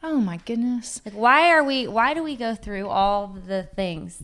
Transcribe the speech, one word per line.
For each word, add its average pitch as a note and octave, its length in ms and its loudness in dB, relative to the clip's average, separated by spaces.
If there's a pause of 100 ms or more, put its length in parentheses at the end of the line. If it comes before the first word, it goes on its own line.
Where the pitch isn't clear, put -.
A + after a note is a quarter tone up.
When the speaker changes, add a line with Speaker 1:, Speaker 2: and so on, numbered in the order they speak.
Speaker 1:
Oh D#4 120 0
my F#3 200 0
goodness. A#3 680 -4
Speaker 2:
Like, G#3 80 -14
why B3+ 380 6
are D#4+ 120 6
we, C4+ 240 0
why A#3 260 2
do E4 100 -4
we D4+ 120 -6
go A3+ 200 -4
through G3+ 340 -8
all G3+ 380 2
the F#3+ 360 -6
things, E3+ 600 -6